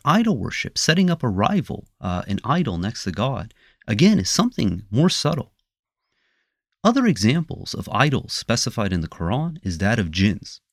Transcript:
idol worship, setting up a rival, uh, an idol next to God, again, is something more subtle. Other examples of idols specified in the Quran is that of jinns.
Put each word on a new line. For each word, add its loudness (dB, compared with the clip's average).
idol 2
worship, -6
setting 2
up -2
a 0
rival, 0
uh, -4
an -2
idol 0
next -6
to -4
God, -6
again, 4
is -2
something 0
more 4
subtle. -4
Other 4
examples 0
of -8
idols 0
specified -2
in 0
the -4
Quran -4
is -4
that 2
of 0
jinns. 0